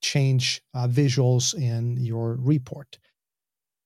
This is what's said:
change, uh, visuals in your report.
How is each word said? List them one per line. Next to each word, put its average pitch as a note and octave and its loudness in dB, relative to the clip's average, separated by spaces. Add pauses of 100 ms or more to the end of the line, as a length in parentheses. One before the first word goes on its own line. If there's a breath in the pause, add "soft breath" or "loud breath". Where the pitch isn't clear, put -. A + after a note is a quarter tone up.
change, C3+ 0 (100)
uh, B2 -2
visuals B2 2
in A#2+ -2
your A#2 -2
report. C3+ -2 (880)